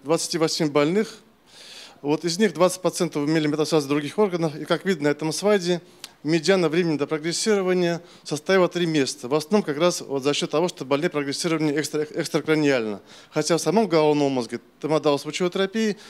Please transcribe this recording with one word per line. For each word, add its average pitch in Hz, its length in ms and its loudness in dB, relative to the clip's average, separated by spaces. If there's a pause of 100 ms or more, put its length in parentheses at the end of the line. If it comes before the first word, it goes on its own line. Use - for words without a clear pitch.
двадцати 160 360 -2
восьми 160 280 0
больных. 151 520 0 (840)
Вот 156 240 -2
из 170 140 -2
них 202 160 2
двадцать 175 260 2
процентов 160 480 -2
имели 160 160 2
метастазы 147 400 0
в 135 40 -6
других 147 280 -2
органах. 175 380 0
И, 156 100 -12
как 165 200 -2
видно 151 240 0
на - 20 4
этом 156 220 -4
слайде, 180 480 0 (420)
медиана 165 460 2
времени 165 280 2
до 143 100 -2
прогрессирования 175 920 0 (220)
составила 175 460 2
три 175 160 -2
месяца. 147 420 0
В 127 80 0
основном 156 280 2
как 143 140 -4
раз 170 240 0
вот 135 220 -4
за 143 100 2
счёт 160 160 -2
того, 165 200 0
что 151 160 -12
больные 143 240 0
прогрессировали 151 680 -2
экстра-, 151 380 -2
экстракраниально. 143 840 0 (300)
Хотя 156 260 0
в 156 40 -4
самом 202 260 2
головном 151 440 2
мозге 120 300 -4 (200)
темодал 147 380 2
с 139 60 -12
лучевой 175 260 -2
терапией 202 460 -2 (120)